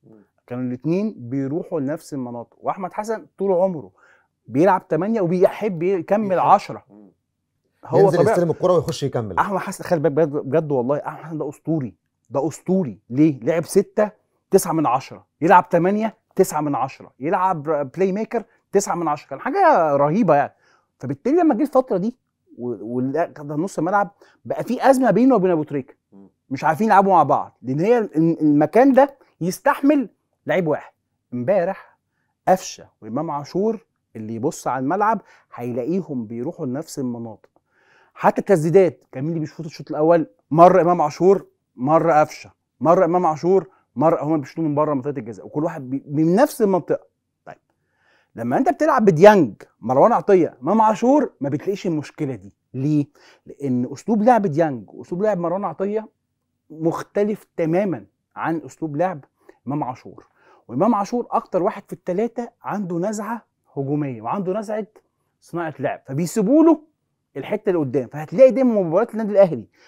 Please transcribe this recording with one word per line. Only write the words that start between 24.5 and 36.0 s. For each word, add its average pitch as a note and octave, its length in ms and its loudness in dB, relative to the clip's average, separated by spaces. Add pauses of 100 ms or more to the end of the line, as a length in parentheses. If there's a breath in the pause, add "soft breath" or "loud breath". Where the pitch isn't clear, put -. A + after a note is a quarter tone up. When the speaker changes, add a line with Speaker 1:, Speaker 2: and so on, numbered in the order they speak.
Speaker 2:
في A#3 260 2
أزمة B3+ 200 4
بينه B3 240 6
وبين F#3 160 4
أبو D#3+ 120 0
تريكة. C#3+ 320 -8 (180)
Speaker 1:
مم. G2 160 -20 (220)
Speaker 2:
مش C3+ 140 -8
عارفين D#3+ 220 2
يلعبوا G3 260 6
مع E3+ 100 6
بعض، B2 400 0
لأن C3 180 -4
هي A3+ 180 4
ال-، E3 440 0
المكان D#3 500 4
ده B3+ 260 4 (220 soft breath)
يستحمل C4+ 680 0 (380)
لعيب D#3+ 220 0
واحد. C3+ 240 -4 (420)
امبارح F3 640 -4 (500)
قفشة F3+ 400 -4 (140)
وإمام B2+ 280 -6
عاشور F3+ 560 -6 (300)
اللي A2 180 -10
يبص A#2 320 -6
على C3 160 -4
الملعب F#3+ 380 -2 (340 soft breath)
هيلاقيهم B2 720 -6